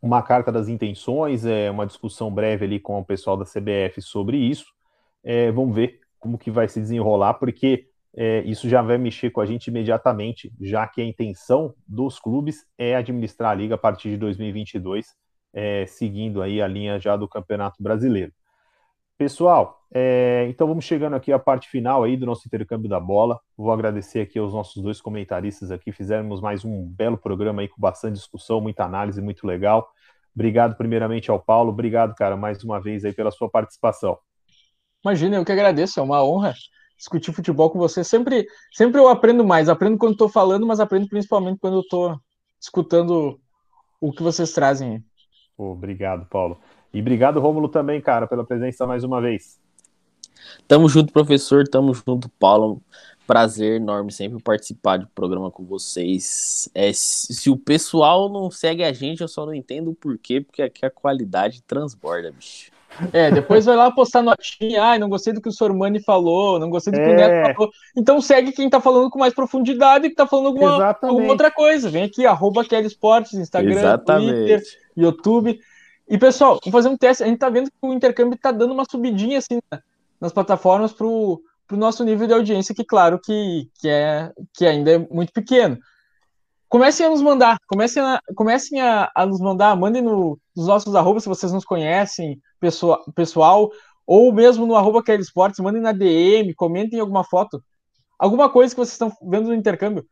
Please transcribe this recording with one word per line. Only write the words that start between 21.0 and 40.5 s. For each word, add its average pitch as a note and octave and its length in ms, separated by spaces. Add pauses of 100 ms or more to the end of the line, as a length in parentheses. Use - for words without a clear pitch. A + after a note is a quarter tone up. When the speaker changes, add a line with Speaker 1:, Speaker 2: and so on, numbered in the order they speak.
Speaker 1:
aqui C3 160
à C3+ 60
parte C3 320
final B2+ 340
aí B2+ 140
do B2+ 80
nosso A#2 200
intercâmbio A2 400
da G2 140
bola. G#2+ 400 (160)
Vou A2 160
agradecer A2 480
aqui G#2 180
aos G#2 140
nossos G#2 300
dois G#2 180
comentaristas G2+ 680
aqui. F#2 200
Fizemos G#2 480
mais G#2 280
um G2+ 180
belo G#2+ 320
programa G#2 460
aí G2+ 60
com - 120
bastante G#2 360
discussão, A2 440
muita G#2+ 240
análise, G2 380
muito G2+ 240
legal. G2+ 440 (440)
Obrigado A2+ 420
primeiramente A2+ 540
ao G2+ 100
Paulo. A2+ 300
Obrigado, A2+ 440
cara, G2 220
mais G2+ 260
uma A2 160
vez G#2 280
aí G2+ 80
pela G#2+ 160
sua A2 180
participação. G#2+ 720 (840)
Speaker 2:
Imagina, F#3+ 340
eu F3 100
que G#3 60
agradeço, F#3+ 460
é D3+ 40
uma C#3 200
honra E3+ 300 (420)
discutir - 380
futebol D#3+ 380
com F3 80
você. F3 260
Sempre, A#3+ 420 (240)
sempre A#3+ 300
eu C4 80
aprendo A#3+ 380
mais. D#3+ 240
Aprendo F#3+ 260
quando A3 180
tô G#3+ 140
falando, G3+ 380